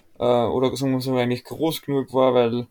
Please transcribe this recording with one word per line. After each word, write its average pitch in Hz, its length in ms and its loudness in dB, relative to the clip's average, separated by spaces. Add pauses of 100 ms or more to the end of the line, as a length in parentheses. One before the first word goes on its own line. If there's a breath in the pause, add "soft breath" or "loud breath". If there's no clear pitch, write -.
(180)
äh, - 40 -4
oder 123 540 2
sagen 131 160 -2
wir 131 80 -2
so, 131 160 -2
eigentlich 123 280 -2
groß - 380 -4
genug 139 300 -4
war, 131 220 2
weil 120 360 0